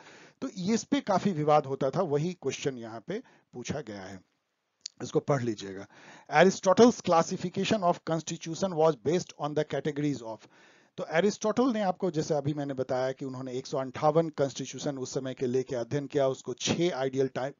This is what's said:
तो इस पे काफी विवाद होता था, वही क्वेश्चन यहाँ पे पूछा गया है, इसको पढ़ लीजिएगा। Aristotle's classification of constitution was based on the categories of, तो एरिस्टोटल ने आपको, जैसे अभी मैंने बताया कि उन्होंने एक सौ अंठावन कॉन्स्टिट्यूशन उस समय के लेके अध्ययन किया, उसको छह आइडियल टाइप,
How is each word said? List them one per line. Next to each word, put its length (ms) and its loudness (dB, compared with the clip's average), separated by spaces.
तो 80 -6
इस 360 -2
पे 160 0
काफी 320 0
विवाद 340 4
होता 240 -2
था, 120 0
वही 300 0
क्वेश्चन 460 -6
यहाँ 280 -12
पे 160 -6
पूछा 280 -8
गया 220 -12
है, 180 -14
इसको 180 0
पढ़ 220 0
लीजिएगा। 440 -6
Aristotle's 680 6
classification 720 2
of 200 2
constitution 640 -4
was 220 4
based 240 0
on 120 -4
the 100 2
categories 480 -2
of, 160 -10
तो 140 -8
एरिस्टोटल 640 2
ने 100 -2
आपको, 280 0
जैसे 240 -2
अभी 200 -2
मैंने 200 -4
बताया 380 -2
कि 120 -10
उन्होंने 280 -8
एक 140 -6
सौ 120 -4
अंठावन 500 2
कॉन्स्टिट्यूशन 680 -4
उस 160 -8
समय 200 -4
के 120 -2
लेके 300 0
अध्ययन 300 -4
किया, 220 2
उसको 260 -4
छह 400 0
आइडियल 340 0
टाइप, 300 -6